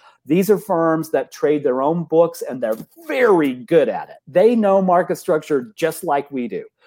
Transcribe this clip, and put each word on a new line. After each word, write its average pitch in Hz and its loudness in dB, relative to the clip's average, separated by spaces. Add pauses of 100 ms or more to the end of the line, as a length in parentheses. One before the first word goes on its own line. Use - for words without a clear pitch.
(260)
These 180 2
are 196 4
firms 165 -2
that 135 -2
trade 147 0
their 131 0
own 165 0
books, 165 0
and 131 -10
they're 110 -2 (280)
very 196 2
good 127 2
at 85 -8
it. - -20 (100)
They 208 2
know 196 2
market 180 2
structure 147 -4
just 160 -4
like 143 -4
we 123 -6
do. 87 -10 (220)